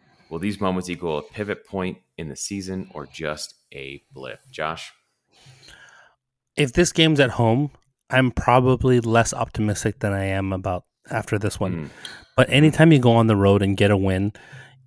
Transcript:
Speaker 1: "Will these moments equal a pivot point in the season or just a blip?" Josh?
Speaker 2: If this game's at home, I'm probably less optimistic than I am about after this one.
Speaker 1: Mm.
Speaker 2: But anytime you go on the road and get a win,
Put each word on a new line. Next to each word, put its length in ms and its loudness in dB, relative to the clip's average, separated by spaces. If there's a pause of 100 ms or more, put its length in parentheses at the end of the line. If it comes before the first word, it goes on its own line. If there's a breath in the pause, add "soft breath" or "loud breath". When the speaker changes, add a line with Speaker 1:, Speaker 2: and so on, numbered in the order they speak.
(280)
Speaker 1:
"Will 100 -12
these 220 -6
moments 300 -4
equal 280 -6
a 40 -8
pivot 440 -10
point 320 -8 (200)
in 100 -12
the 80 -14
season 560 -10
or 140 -14
just 480 -12 (180)
a 400 -18
blip?" 280 -16 (100)
Josh? 420 -10 (1600 loud breath)
Speaker 2:
If 180 -2
this 180 2
game's 280 4
at 100 4
home, 400 0 (400)
I'm 200 2
probably 720 2
less 320 2
optimistic 680 -4
than 120 -2
I 140 -4
am 260 -4
about 320 -6 (260)
after 280 -4
this 220 -6
one. 260 -6
Speaker 1:
Mm. 40 -18 (460 loud breath)
Speaker 2:
But 140 2
anytime 400 4
you 80 6
go 140 4
on 160 4
the 80 4
road 260 4
and 140 0
get 160 2
a 40 4
win, 360 -2 (540 loud breath)